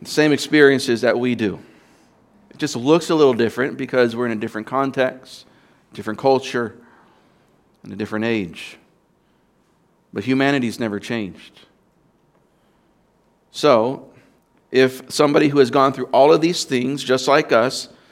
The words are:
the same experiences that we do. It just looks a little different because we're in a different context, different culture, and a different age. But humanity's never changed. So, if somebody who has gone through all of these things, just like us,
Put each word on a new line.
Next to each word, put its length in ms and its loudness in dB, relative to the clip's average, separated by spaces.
the 80 -16
same 240 2
experiences 680 2
that 180 0
we 160 -2
do. 240 -4
It 80 -20
just 180 -6
looks 340 2
a 40 2
little 180 6
different 440 -2
because 380 0
we're 120 -4
in 60 -4
a 40 -4
different 300 -8
context, 800 -4
different 240 -10
culture, 580 -2
and 100 -18
a 40 -14
different 280 -6
age. 520 -6
But 120 -8
humanity's 540 0
never 220 -6
changed. 600 -10
So, 600 0
if 400 0
somebody 380 2
who 100 2
has 120 4
gone 220 2
through 140 -8
all 260 4
of 80 4
these 240 -2
things, 380 -4
just 240 0
like 240 2
us, 380 0